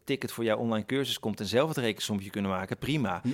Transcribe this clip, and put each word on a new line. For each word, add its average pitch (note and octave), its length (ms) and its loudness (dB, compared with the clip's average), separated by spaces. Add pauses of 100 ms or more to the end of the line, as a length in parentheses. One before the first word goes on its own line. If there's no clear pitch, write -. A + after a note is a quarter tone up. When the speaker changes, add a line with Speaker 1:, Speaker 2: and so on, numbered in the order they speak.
Speaker 1:
ticket C3 280 -2
voor A#2 120 -4
jouw G#2+ 140 4
online A2 280 0
cursus C3+ 340 0
komt G#2+ 200 -4
en G#2+ 60 -4
zelf A#2 220 4
het D#3 100 -2
rekensommetje G#2 540 -2
kunnen G2+ 200 -2
maken. F#2+ 260 -2
Prima. A#2 460 0
Speaker 2:
Ja. B2 100 0